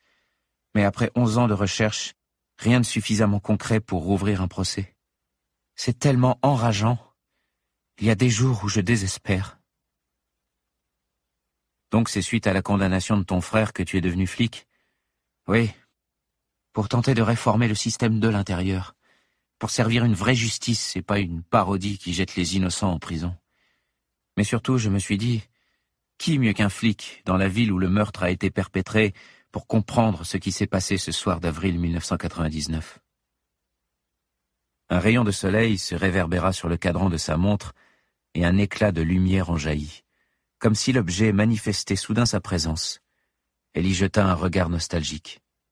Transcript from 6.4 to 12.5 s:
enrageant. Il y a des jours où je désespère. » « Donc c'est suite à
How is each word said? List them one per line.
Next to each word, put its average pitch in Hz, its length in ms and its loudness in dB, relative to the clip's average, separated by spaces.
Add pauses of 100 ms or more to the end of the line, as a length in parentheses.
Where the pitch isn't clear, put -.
enrageant. 117 560 2 (1000)
Il 101 80 0
y 113 40 4
a 110 40 4
des 123 140 2
jours 120 340 0
où 107 60 -4
je 101 140 0
désespère. » « 95 760 -2 (2250)
Donc 113 200 0
c'est 101 100 -2
suite - 260 -2
à 98 60 4